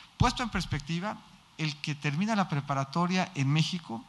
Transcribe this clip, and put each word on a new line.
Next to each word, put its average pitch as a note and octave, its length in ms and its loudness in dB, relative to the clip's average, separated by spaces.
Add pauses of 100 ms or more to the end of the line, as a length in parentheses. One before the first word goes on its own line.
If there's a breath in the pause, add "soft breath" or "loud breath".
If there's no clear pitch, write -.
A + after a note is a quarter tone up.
(160 loud breath)
Puesto - 260 4
en A3+ 60 -2
perspectiva, E3+ 720 -4 (380)
el D3+ 200 -4
que D3+ 180 -4
termina D#3 400 0
la G3 140 2
preparatoria E3 840 0
en C#3 180 2
México E3+ 560 0